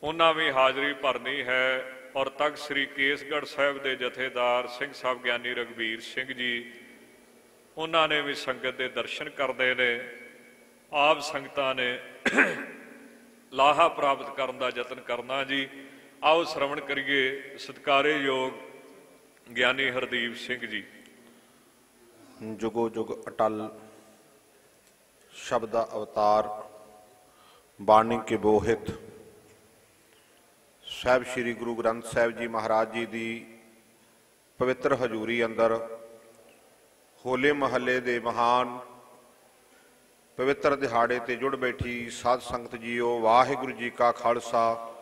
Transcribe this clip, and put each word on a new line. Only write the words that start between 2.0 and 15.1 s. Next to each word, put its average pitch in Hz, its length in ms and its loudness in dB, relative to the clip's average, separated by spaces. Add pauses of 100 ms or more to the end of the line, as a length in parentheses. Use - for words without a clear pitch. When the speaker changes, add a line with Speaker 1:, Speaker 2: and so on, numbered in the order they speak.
Speaker 1:
ਔਰ 135 140 0
ਤਖਤ 147 280 -2
ਸ੍ਰੀ 139 280 -2
ਕੇਸਗੜ੍ਹ 143 600 -2
ਸਾਹਿਬ 139 320 0
ਦੇ 135 180 -2
ਜਥੇਦਾਰ 123 720 0
ਸਿੰਘ 127 260 -8
ਸਾਹਿਬ 127 300 -4
ਗਿਆਨੀ 120 300 -2
ਰਘਬੀਰ 113 460 -6
ਸਿੰਘ 131 340 -8
ਜੀ, 120 400 -4 (1040)
ਉਹਨਾਂ 160 300 4
ਨੇ 151 140 2
ਵੀ 143 120 -2
ਸੰਗਤ 127 420 -4
ਦੇ 127 140 -4
ਦਰਸ਼ਨ 120 400 -6
ਕਰਨੇ 127 460 0
ਨੇ। 123 240 2 (920)
ਆਪ 147 260 6
ਸੰਗਤਾਂ 135 560 -2
ਨੇ 123 240 -2 (1500)
ਲਾਹਾ 143 360 6
ਪ੍ਰਾਪਤ 139 480 0
ਕਰਨ 127 220 -4
ਦਾ 127 100 -2
ਯਤਨ 123 340 -6
ਕਰਨਾ 123 420 -4